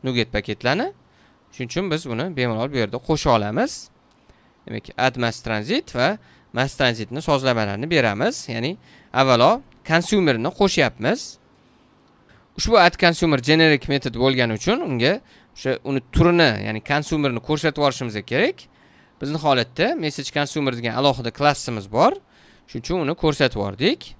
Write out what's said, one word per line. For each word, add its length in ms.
Nuget 280
paketlarni. 640
Shuning 160
uchun 220
biz 180
buni 160
bemalol 360
bu 40
yerda 200
qo'sha 400
olamiz. 520
Demak, 200
Add 180
Mass 260
Transit 540
va 220
Mass 220
Transitni 460
sozlamalarini 720
beramiz. 580
Ya'ni 280
avvalo 480
konsumerni 640
qo'shyapmiz. 760
Ushbu 220
Add 240
Consumer 360
Generic 500
method 340
bo'lgani 360
uchun 300
unga 240
o'sha 280
uni 180
turini, 380
ya'ni 140
konsumerni 480
ko'rsatib 420
yuborishimiz 340
kerak. 260
Bizni 240
holatda 500
Message 380
Consumer 440
degan 220
alohida 320
klassimiz 600
bor. 220
Shuning 160
uchun 220
uni 80
ko'rsatib 380
yubordik. 580